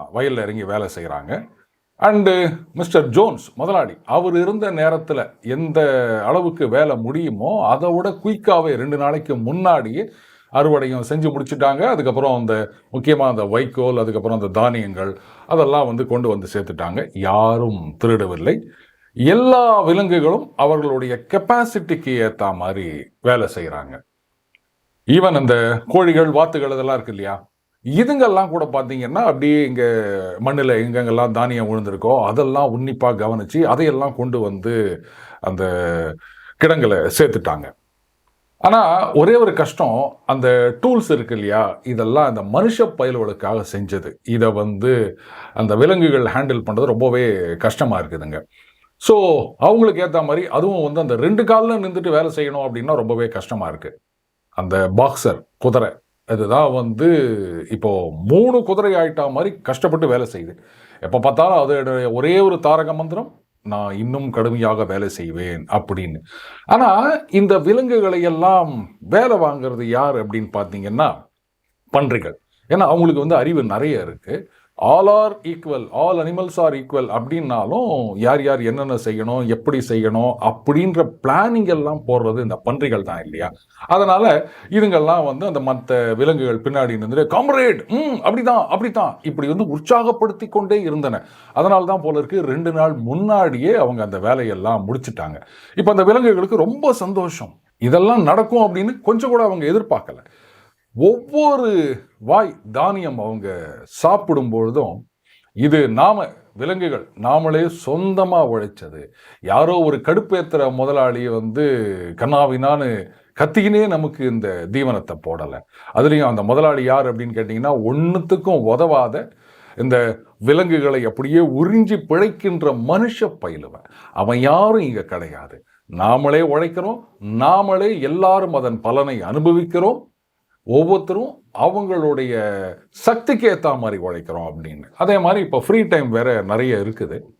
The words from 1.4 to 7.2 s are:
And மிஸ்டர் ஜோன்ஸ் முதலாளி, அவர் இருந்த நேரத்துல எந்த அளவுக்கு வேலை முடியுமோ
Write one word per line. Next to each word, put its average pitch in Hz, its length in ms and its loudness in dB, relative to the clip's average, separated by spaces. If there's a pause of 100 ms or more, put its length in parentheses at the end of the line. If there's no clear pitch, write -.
And 202 320 4 (440)
மிஸ்டர் 160 360 2
ஜோன்ஸ் 123 460 0
முதலாளி, 156 500 -2
அவர் 170 300 0
இருந்த 196 360 0
நேரத்துல 156 680 -2
எந்த 156 380 -2 (460)
அளவுக்கு 165 440 0
வேலை 139 280 2
முடியுமோ 139 680 -4